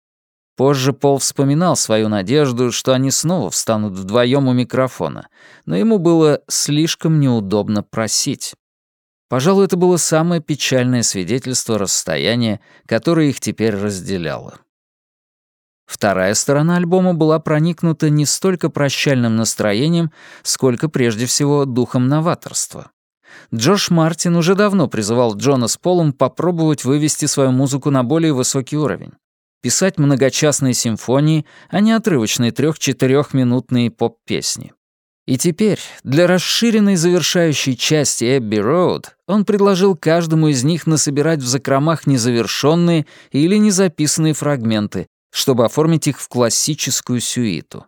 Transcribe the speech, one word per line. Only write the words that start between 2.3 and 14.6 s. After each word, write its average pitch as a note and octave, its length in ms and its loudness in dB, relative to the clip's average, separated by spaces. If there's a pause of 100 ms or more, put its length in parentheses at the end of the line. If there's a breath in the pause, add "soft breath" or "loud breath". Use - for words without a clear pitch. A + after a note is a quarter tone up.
что C3 220 -2
они C3 180 0
снова D3 400 -2
встанут G#2+ 440 -2
вдвоём B2 520 0
у B2+ 60 2
микрофона, A#2 760 -4 (360 soft breath)
но D#3 100 -6
ему G#3+ 220 2
было D#3+ 520 2
слишком D#3 720 0
неудобно G#2 640 0
просить. - 720 -6 (800)
Пожалуй, F3+ 340 2
это F#3 140 0
было F3+ 180 4
самое E3 460 0
печальное B2+ 600 0
свидетельство A2 760 -2
расстояния, G2 840 -2 (240 soft breath)
которое D3+ 460 0
их A#2 100 -6
теперь G#2+ 340 -2
разделяло. F#2 840 -6 (1300)